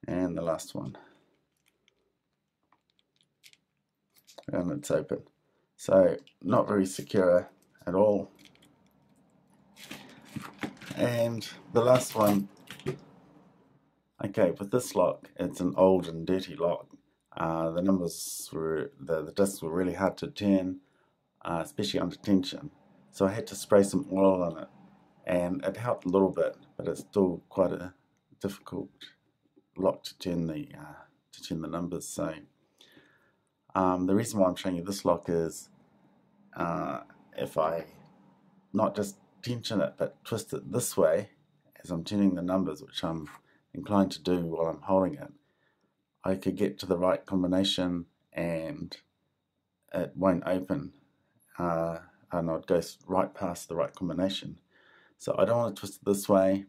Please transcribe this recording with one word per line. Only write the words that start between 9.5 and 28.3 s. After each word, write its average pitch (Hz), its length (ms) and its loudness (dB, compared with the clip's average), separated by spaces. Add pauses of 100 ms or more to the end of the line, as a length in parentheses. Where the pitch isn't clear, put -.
And 117 520 0 (260)
the 117 80 6
last 123 340 4
one, 104 320 4 (1800)
okay, 101 320 4
with 101 140 -6
this 123 240 0
lock, 90 400 2
it's - 240 -6
an 87 180 0
old 92 300 6
and 82 180 -8
dirty 90 300 -2
lock. 85 320 -2 (480)
Uh, 82 360 -2
the 85 100 -2
numbers 92 680 -2
were, 80 480 -4
the, 80 220 -4
the 78 120 -10
discs 98 280 0
were 80 100 -6
really 90 220 0
hard 90 240 0
to - 100 -8
turn, 95 520 0 (640)
uh, 85 200 -4
especially - 360 -4
under 87 160 -4
tension. 92 560 0 (400)
So - 140 2
I 98 60 2
had 113 160 -6
to - 80 -12
spray 101 260 6
some 98 320 0
oil 95 300 6
on 82 160 -4
it, 76 80 -12 (580)
and 90 400 0
it 98 120 -2
helped 120 280 -4
a 90 40 0
little 95 200 6
bit, 80 260 0 (220)
but - 100 -6
it's 76 120 -4
still 92 500 0
quite 90 220 2
a 90 220 -8 (460)